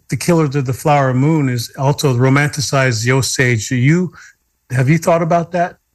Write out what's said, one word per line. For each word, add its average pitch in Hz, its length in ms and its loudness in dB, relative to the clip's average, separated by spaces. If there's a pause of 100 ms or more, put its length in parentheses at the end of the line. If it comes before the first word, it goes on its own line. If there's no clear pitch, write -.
the - 80 -4
killer 160 280 2
of 139 200 -2
the 131 80 -4
flower 139 420 0
moon 143 340 2
is 120 280 -6
also 139 360 0
romanticized 131 880 0
the 123 80 0
Osage? 123 580 0
Do 131 60 -4
you, 156 380 2 (560)
have 127 180 -2
you 160 120 2
thought 170 240 0
about 170 300 0
that? 175 240 -2 (180)